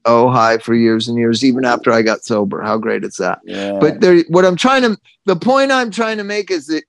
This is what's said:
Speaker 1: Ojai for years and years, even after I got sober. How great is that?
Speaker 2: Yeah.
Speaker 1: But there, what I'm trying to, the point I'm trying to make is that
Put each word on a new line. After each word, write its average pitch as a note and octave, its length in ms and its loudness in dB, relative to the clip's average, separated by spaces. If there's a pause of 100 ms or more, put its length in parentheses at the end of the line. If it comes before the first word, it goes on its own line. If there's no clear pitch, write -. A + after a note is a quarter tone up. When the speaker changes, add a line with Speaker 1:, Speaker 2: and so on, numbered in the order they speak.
Speaker 1:
Ojai A#2 560 4
for A#2 140 -2
years A2+ 340 2
and A#2+ 100 -4
years, A#2 240 0
even C3 220 0
after A#2+ 280 0
I A2+ 100 4
got G#2+ 220 -2
sober. G#2 380 -4
How G#2+ 140 -4
great G#2+ 280 -4
is G2+ 120 -14
that? F#2 280 -4
Speaker 2:
Yeah. G2 360 -8
Speaker 1:
But E3+ 220 0
there, F3 260 6
what F3+ 160 4
I'm F#3 120 2
trying B3+ 260 0
to, A3 160 0 (260)
the F#3+ 120 0
point C4+ 360 0
I'm B3+ 180 -2
trying A3 280 -4
to G#3 60 -8
make G3+ 260 -6
is D#3+ 160 -4
that D#3 220 -4